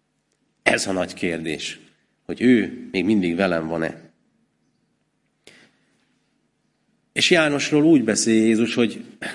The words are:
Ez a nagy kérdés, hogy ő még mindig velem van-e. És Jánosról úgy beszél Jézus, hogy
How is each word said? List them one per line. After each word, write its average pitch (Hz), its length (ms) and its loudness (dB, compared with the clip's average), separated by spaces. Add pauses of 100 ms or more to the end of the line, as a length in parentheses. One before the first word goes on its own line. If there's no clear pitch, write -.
(640)
Ez - 240 0
a 101 40 -4
nagy 90 220 -4
kérdés, 82 680 -6 (460)
hogy - 160 -10
ő 110 500 2
még 92 140 -2
mindig 92 300 0
velem 85 320 -2
van-e. 82 280 -6 (3250)
És - 160 0
Jánosról 147 560 2
úgy 156 180 6
beszél 110 420 2
Jézus, 113 280 2
hogy 120 300 -2 (320)